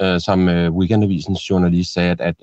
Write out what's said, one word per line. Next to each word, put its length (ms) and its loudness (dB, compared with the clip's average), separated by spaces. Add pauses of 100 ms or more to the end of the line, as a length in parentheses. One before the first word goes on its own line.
øh, 200 2
som, 280 2
øh, 240 0
Weekendavisens 800 0
journalist 420 0
sagde, 180 0
at, 100 -2
at, 220 -2